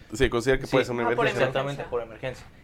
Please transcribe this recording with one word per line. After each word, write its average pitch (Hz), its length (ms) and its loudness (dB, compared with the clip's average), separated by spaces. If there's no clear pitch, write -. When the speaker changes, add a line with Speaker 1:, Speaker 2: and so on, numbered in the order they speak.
Speaker 1:
se 113 180 2
considera 123 300 2
que 135 60 -8
Speaker 2:
Sí. - 60 -14
Speaker 1:
puede 127 120 4
ser 120 100 -4
una 120 80 0
Speaker 3:
Ah, 117 40 0
por 120 60 2
Speaker 1:
emergencia. 123 200 2
Speaker 3:
emergencia. 135 260 -2
Speaker 2:
Exactamente, 160 180 -10
por 120 120 -2
emergencia. 113 440 -10